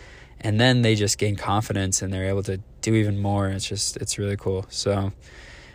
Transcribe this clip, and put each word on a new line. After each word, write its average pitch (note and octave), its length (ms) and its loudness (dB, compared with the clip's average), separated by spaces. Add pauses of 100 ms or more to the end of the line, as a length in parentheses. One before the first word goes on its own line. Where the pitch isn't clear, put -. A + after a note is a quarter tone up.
(420)
And G#2+ 180 2
then B2 220 6
they A2 140 6
just G2+ 240 0
gain G#2 160 0
confidence G2+ 640 0
and F#2+ 100 -4
they're F#2+ 160 -2
able G2 160 0
to F#2+ 180 -4 (200)
do A2+ 140 2
even G#2 240 2
more. G2+ 280 0
It's F#2+ 200 -4
just, - 300 -4
it's - 200 -4
really G2+ 200 -2
cool. F#2+ 320 -2
So, G2 440 0 (600)